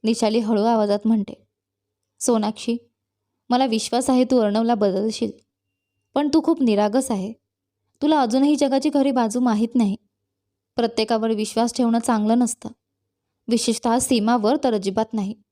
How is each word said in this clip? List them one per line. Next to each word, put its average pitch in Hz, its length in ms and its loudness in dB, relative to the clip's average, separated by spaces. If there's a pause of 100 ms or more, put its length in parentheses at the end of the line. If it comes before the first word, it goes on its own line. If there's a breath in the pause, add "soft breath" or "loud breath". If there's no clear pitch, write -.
निशाली 220 340 0
हळू 214 260 0
आवाजात 214 400 2
म्हणते, 220 420 -2 (720)
"सोनाक्षी, 220 560 -2 (720)
मला 254 160 2
विश्वास 233 440 -2
आहे 254 140 4
तू 254 140 2
अर्णवला 226 360 2
बदलशील, 208 560 -2 (840)
पण 285 200 0
तू 320 80 6
खूप 320 200 0
निरागस 214 480 0
आहे. 202 220 -4 (720)
तुला 302 180 2
अजूनही 269 360 2
जगाची 277 380 0
खरी 277 160 2
बाजू 240 300 -2
माहीत 233 340 0
नाही. 220 220 0 (800)
प्रत्येकावर 226 540 -2
विश्वास 226 440 -2
ठेवणं 233 240 0
चांगलं 226 400 0
नसतं, 233 300 -2 (800)
विशेषतः 233 500 0
सीमावर 233 680 0
तर 240 100 0
अजिबात 202 400 -4
नाही. 208 200 -4 (180)